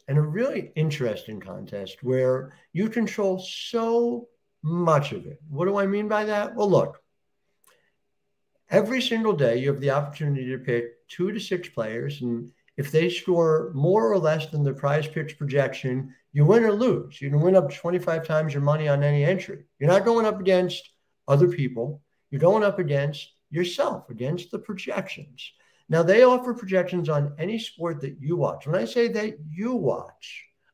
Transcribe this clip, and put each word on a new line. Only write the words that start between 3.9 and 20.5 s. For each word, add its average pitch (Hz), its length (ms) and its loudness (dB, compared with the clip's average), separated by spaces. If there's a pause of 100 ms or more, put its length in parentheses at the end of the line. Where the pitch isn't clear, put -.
much 160 480 2
of 101 140 -10
it. - 120 -18 (100)
What 151 180 -4
do 202 100 0
I 196 100 2
mean 208 220 -2
by 214 160 0
that? 208 320 -4
Well, 208 120 0
look, 139 320 2 (1700)
every 220 320 2
single 226 320 0
day 127 260 2
you 135 100 -2
have 139 120 -2
the 139 120 0
opportunity 143 580 -4
to 131 80 -6
pick 120 480 -6
two 185 240 -4
to 220 80 -6
six 175 300 -6
players, 123 520 -6
and 117 300 -6 (260)
if 143 140 -6
they 165 180 2
score 170 680 0
more 196 340 2
or 202 80 2
less 156 280 0
than 147 180 -2
the 135 100 0
Prize 147 320 0
Picks 151 280 -8
projection, 135 760 -2 (200)
you 147 120 4
win 220 200 8
or 214 80 4
lose. 208 480 0
You 139 100 -4
can 147 100 2
win 185 140 6
up 151 160 6
to - 60 -12
twenty-five 170 500 -2
times 156 280 0
your 143 80 -2
money 151 260 2
on 143 160 2
any 147 200 4
entry. 185 420 -2 (120)
You're 143 100 2
not 190 160 6
going 226 220 2
up 190 140 -2
against 180 500 0 (380)